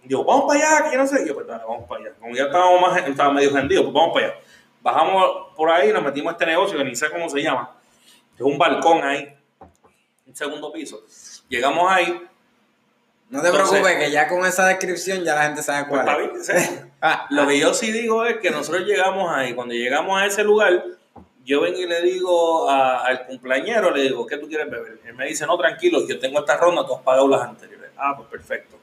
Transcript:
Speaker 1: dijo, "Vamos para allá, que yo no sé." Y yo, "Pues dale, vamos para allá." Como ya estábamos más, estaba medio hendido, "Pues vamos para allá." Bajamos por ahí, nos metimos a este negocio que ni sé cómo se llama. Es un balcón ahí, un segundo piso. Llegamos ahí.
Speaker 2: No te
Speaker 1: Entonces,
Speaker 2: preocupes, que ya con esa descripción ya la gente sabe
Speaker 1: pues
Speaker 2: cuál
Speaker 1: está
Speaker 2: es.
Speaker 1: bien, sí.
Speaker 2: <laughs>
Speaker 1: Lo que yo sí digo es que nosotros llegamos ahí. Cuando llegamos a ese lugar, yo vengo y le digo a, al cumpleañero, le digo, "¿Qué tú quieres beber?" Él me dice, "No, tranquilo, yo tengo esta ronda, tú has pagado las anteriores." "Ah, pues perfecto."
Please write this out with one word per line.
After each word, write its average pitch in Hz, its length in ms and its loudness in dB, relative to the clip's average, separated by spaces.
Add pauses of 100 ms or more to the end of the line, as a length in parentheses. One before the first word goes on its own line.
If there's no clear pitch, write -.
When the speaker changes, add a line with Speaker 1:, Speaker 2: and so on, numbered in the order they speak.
Speaker 1:
dijo, 131 200 -2
"Vamos 269 220 4
para 294 140 2 (180)
allá, 285 80 2
que - 100 -2
yo - 60 2
no 277 40 2
sé." 277 180 0
Y 160 40 -4
yo, 143 60 -6
"Pues 117 120 -10
dale, 113 200 -14
vamos - 220 -10
para 113 140 -10
allá." 107 180 -14
Como 117 140 -12
ya 131 100 0
estábamos 180 360 4
más, 180 260 2
estaba 139 260 0
medio 139 240 2
hendido, 175 260 2
"Pues - 120 -2
vamos 160 200 2
para 123 120 0
allá." - 100 -8 (460)
Bajamos 175 720 2
por 160 140 2
ahí, 185 220 4
nos 180 100 0
metimos 147 280 -4
a - 40 -10
este 170 120 -2
negocio 165 320 0
que 139 60 -2
ni 123 100 -8
sé 151 160 -4
cómo 170 180 -8
se 143 140 -4
llama. 135 340 -4 (580)
Es - 60 -20
un 143 160 0
balcón 165 480 2
ahí, 139 300 -4 (920)
un 131 100 -20
segundo 147 360 -10
piso. 156 300 -14 (460)
Llegamos 143 420 0
ahí. 175 320 0 (1040)
Speaker 2:
No 135 140 -6
te 170 60 4
Speaker 1:
Entonces, 170 320 4
Speaker 2:
preocupes, 170 240 2
que 143 80 -2
ya 147 160 2
con 180 180 0
esa 185 220 2
descripción 185 560 -2
ya 160 100 0
la 151 100 2
gente 151 180 -4
sabe 143 260 -2
Speaker 1:
pues 139 160 -2
Speaker 2:
cuál 151 200 0
Speaker 1:
está - 320 -6
Speaker 2:
es. 170 140 0
Speaker 1:
bien, - 140 -12
sí. - 60 -20 (120)
Speaker 2:
<laughs> 156 320 -2
Speaker 1:
Lo 143 140 2
que 143 100 2
yo 165 160 2
sí 220 160 -4
digo 226 340 -2
es 233 120 -2
que 180 140 -2
nosotros 156 360 -4
llegamos 185 480 0
ahí. 127 200 -2
Cuando 120 200 -8
llegamos 151 460 -2
a 196 60 2
ese 208 180 -2
lugar, 208 400 4 (600)
yo 139 160 0
vengo 180 180 -2
y 185 80 -4
le 170 160 -2
digo 170 680 2
a, 131 340 2
al 127 220 -2
cumpleañero, 139 640 -2
le 143 120 0
digo, 120 240 -2
"¿Qué 147 100 -8
tú 147 120 -12
quieres 151 220 -6
beber?" 113 340 -12
Él 117 100 -20
me 131 120 -8
dice, 151 200 -6
"No, 170 120 2
tranquilo, 170 480 0
yo - 140 -6
tengo 135 180 -2
esta 147 180 0
ronda, 170 300 2
tú 127 80 -4
has - 80 -10
pagado 135 240 4
las 135 160 2
anteriores." - 540 -14
"Ah, 139 200 -4
pues - 120 -20
perfecto." - 540 -12